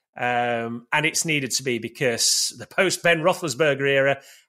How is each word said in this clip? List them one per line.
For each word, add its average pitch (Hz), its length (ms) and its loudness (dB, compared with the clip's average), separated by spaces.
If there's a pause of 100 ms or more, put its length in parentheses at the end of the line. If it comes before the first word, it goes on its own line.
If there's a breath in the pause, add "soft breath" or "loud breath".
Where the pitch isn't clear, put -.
(160 soft breath)
um, 120 760 -2
and 151 120 2
it's 156 200 0
needed 147 260 -2
to - 140 -4
be 120 160 -2
because - 800 -2
the - 60 -16
post-Ben 170 520 2
Roethlisberger 151 680 0
era 139 320 2 (280 loud breath)